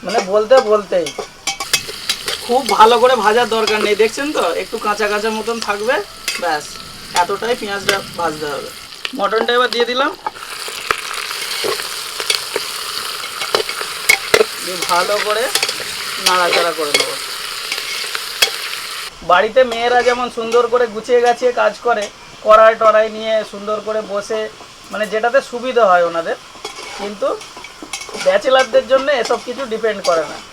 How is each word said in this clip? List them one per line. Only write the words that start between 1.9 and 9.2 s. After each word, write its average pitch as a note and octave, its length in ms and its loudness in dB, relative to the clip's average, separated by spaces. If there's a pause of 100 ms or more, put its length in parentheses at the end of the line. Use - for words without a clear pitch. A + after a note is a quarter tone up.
খুব A#3+ 220 0
ভালো A3 300 8
করে B3+ 160 6
ভাজার G#3+ 340 4
দরকার G#3+ 340 2
নেই, G#3 120 4
দেখছেন A3+ 360 2
তো, F#3+ 220 0
একটু F#3+ 240 -6
কাঁচা G#3 300 -2
কাঁচা G#3 220 0
মতন A3 300 -4
থাকবে, G#3+ 440 -2 (380)
ব্যাস, D3+ 220 -2 (500)
এতটাই G3 420 0
পেঁয়াজটা G3 440 -2 (180)
ভাজতে D#3 280 -4
হবে। C#3+ 220 -6 (480)
মটনটা A3+ 380 0